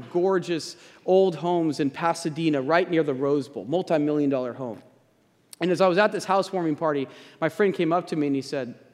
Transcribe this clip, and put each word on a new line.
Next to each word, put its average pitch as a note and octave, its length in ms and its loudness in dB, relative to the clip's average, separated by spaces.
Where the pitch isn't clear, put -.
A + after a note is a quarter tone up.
gorgeous F3 640 -2
old F#3+ 300 4
homes D#3+ 460 0
in C#3+ 100 2
Pasadena, D#3+ 720 -2
right E3 260 2
near E3 140 2
the D3 120 0
Rose C#3 340 0
Bowl, F#2+ 160 -10
multi-million D3+ 640 0
dollar B2+ 220 -2
home. A#2 280 -10
And F3 120 0
as D#3+ 80 2
I F#3+ 80 6
was F3 100 2
at G#3+ 140 4
this F3+ 120 -6
housewarming F#3+ 520 0
party, D3 320 -2
my D#3+ 80 2
friend G3 260 2
came E3 180 0
up F3 140 0
to F3+ 100 -4
me D3 120 0
and C#3 80 0
he C3+ 60 -4
said, B2+ 340 -6